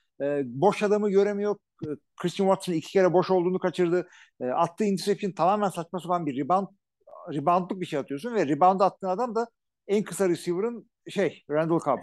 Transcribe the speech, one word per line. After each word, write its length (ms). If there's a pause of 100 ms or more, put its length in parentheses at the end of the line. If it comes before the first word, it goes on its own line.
(200)
E, 240
boş 380
adamı 280
göremiyor. 460 (280)
E, 40 (280)
Christian 320
Watson'ın 280
iki 160
kere 200
boş 180
olduğunu 280
kaçırdı. 500 (320)
E, 60
attığı 380
interception 480
tamamen 360
saçma 320
sapan 260
bir 180
rebound, 220 (680)
reboundluk 480
bir 60
şey 120
atıyorsun 360
ve 120
rebound 340
attığın 280
adam 260
da 140 (400)
en 160
kısa 240
receiver'ın 640 (180)
şey, 420
Randall 300
Cobb. 220